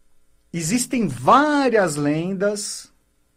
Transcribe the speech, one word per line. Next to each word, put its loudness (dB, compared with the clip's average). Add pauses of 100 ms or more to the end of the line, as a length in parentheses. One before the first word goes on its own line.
(520)
existem -2
várias 2
lendas -4 (440)